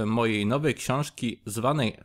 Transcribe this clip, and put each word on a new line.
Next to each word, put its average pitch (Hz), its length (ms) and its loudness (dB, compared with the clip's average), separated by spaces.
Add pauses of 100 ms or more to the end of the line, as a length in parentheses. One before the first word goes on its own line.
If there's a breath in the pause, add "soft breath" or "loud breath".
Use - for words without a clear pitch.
mojej 110 400 2
nowej 135 300 0
książki - 680 -4
zwanej 113 600 0